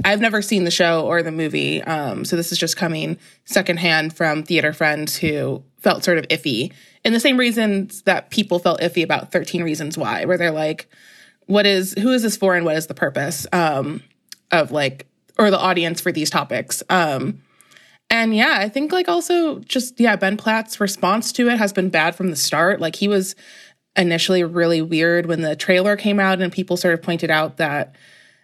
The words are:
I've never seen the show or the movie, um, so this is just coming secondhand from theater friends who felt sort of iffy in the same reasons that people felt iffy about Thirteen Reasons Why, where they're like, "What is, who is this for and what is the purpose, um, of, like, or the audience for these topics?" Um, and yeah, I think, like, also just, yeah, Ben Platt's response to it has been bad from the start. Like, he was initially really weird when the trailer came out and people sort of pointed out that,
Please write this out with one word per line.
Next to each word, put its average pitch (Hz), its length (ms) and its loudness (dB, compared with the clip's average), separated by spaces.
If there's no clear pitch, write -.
I've 208 160 2
never 220 200 2
seen 202 220 0
the 170 80 0
show 165 340 2
or 165 200 0
the 160 80 -6
movie, 151 500 -2
um, 143 420 -4
so 180 120 -2
this 170 160 -4
is 170 60 -2
just 165 180 -2
coming 160 420 -4
secondhand 165 680 0
from 156 280 -2
theater 151 280 0
friends 151 440 -2
who 143 480 -4
felt - 260 0
sort 170 140 2
of 151 100 -4
iffy 156 440 -2
in 226 100 2
the 233 60 2
same 262 180 2
reasons 220 640 0
that - 280 0
people 202 300 0
felt 175 200 0
iffy 175 220 0
about 151 300 -2
Thirteen 170 320 -2
Reasons 156 340 -6
Why, 110 260 -4
where 180 140 0
they're 165 140 0
like, 156 360 -4
"What 202 200 4
is, 190 320 0
who 240 140 2
is 247 100 2
this 214 140 0
for 190 180 2
and 170 100 0
what 156 120 0
is 160 100 -2
the - 80 -10
purpose, 139 580 -4
um, 151 520 -2
of, 160 180 2
like, 139 360 -2
or 208 140 6
the 190 80 4
audience 170 420 0
for 175 120 -2
these 156 180 -2
topics?" - 600 -4
Um, 156 520 0
and 226 240 2
yeah, 247 240 4
I 202 100 0
think, 277 220 -2
like, 359 180 2
also 339 520 0
just, - 400 -4
yeah, 226 160 4
Ben 196 200 0
Platt's 220 440 -4
response 196 540 0
to 240 140 2
it 240 100 2
has 202 140 0
been 185 180 0
bad 165 260 2
from 185 140 -2
the 151 60 -4
start. 165 440 2
Like, 165 160 -4
he 202 100 0
was 196 300 0
initially 175 480 2
really 170 400 2
weird 170 440 0
when 165 160 0
the 151 120 -2
trailer 185 420 2
came 202 220 0
out 190 220 2
and 175 120 -2
people 180 240 -2
sort 175 160 2
of 165 100 -2
pointed 170 280 -2
out 156 280 0
that, 147 360 -4